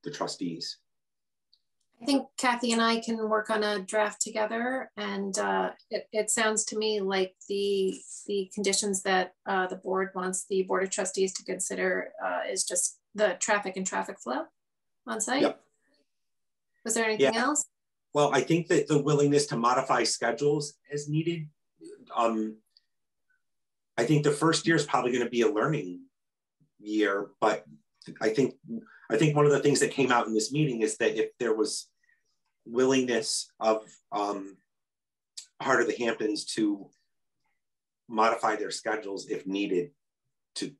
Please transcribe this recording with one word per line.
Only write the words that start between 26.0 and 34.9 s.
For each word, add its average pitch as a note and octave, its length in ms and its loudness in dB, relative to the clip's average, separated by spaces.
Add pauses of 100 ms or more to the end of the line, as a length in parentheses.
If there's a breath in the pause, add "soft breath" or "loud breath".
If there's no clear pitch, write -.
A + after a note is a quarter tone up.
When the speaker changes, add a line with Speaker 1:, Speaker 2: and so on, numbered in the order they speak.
Speaker 1:
year, G#2 480 0 (120)
but G#2+ 240 2 (560)
I A2 100 2
think, B2+ 240 2 (560 loud breath)
I A2+ 60 2
think D3 200 4
one D3 100 6
of C#3+ 60 8
the C3+ 80 4
things C#3 200 4
that C#3 120 0
came B2+ 200 2
out A#2 140 4
in A2 80 -4
this A2 180 0
meeting C3+ 300 0
is G#2+ 160 0
that A2 180 2
if A2 220 -2
there A2+ 160 0
was - 340 -2 (760)
willingness B2 840 0 (100)
of, A2 240 2 (280)
um, G2 440 -4 (1040)